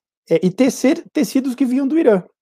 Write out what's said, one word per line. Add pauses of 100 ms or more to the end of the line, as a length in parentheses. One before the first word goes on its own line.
(300)
é,
e
tecer
tecidos
que
vinham
do
Irã. (180)